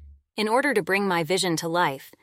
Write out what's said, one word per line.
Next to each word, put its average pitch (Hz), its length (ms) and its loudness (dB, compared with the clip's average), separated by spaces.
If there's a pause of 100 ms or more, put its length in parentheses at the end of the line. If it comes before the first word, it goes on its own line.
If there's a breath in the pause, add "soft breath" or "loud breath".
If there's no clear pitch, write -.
(340 soft breath)
In 214 140 -2
order 269 240 2
to 214 100 2
bring 196 240 0
my 170 180 0
vision 175 320 0
to 170 120 -4
life, 165 420 0 (120)